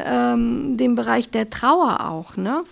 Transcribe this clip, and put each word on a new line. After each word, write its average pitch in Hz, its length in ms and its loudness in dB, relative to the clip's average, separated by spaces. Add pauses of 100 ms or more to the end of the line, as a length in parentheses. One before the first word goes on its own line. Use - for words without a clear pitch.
ähm, 240 720 0
den 247 160 2
Bereich 233 380 0
der 220 180 -2
Trauer 269 580 2
auch, 160 300 -8
ne, 240 340 -4